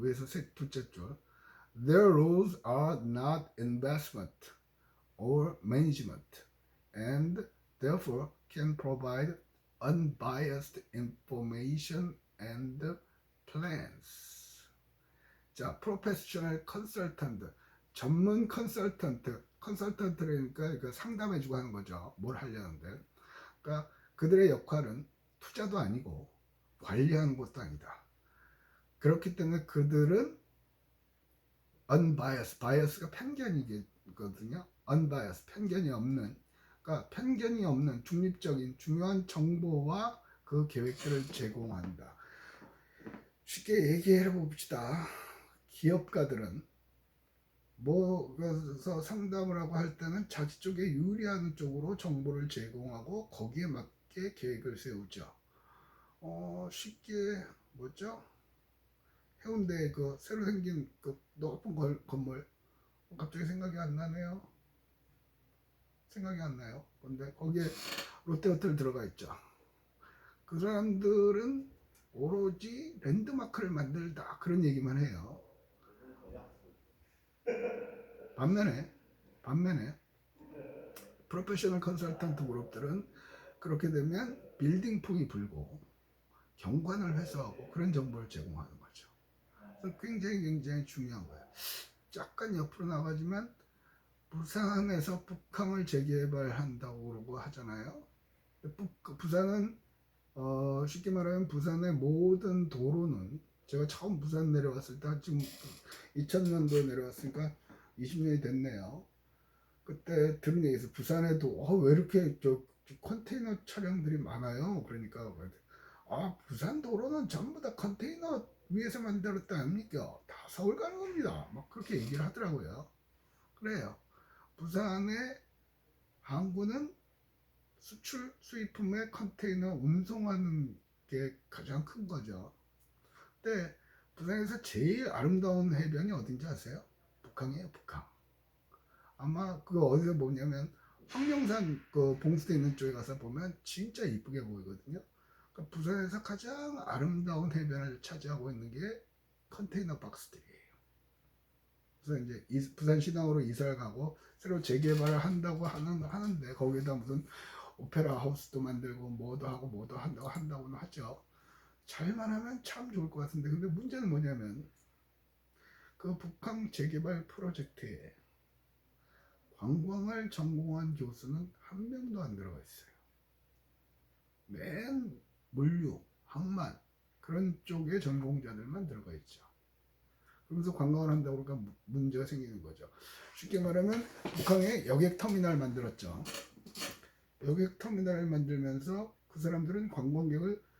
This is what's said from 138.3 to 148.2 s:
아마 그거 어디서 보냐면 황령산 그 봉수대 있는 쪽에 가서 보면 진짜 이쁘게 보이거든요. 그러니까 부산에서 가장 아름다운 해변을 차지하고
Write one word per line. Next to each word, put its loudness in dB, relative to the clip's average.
아마 -2
그거 6
어디서 6
보냐면 2
황령산 2
그 4
봉수대 4
있는 4
쪽에 0
가서 -6
보면 -6
진짜 -6
이쁘게 -4
보이거든요. -10
그러니까 -12
부산에서 -2
가장 -8
아름다운 0
해변을 -2
차지하고 -6